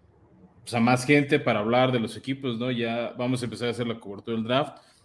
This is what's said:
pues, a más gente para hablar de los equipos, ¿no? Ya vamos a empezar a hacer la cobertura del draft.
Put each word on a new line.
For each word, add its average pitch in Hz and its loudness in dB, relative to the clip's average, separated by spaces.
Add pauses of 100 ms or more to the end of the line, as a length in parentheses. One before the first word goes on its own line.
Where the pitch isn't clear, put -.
(640)
pues, - -12
a 120 2
más 127 4
gente 147 4
para 117 0
hablar 123 4
de 123 0
los 107 -4
equipos, 131 -6
¿no? 127 -4
Ya 117 -4
vamos 123 -2
a 120 -4
empezar 110 -4
a 117 -2
hacer 117 -4
la 113 -6
cobertura 101 -8
del 113 -2
draft. 131 0 (260)